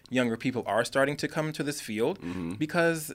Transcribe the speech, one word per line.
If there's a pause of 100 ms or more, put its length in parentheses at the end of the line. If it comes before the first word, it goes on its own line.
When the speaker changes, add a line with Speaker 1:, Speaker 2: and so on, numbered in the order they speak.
(100)
Speaker 1:
younger
people
are
starting
to
come
to
this
field
Speaker 2:
Mm-hmm.
Speaker 1:
because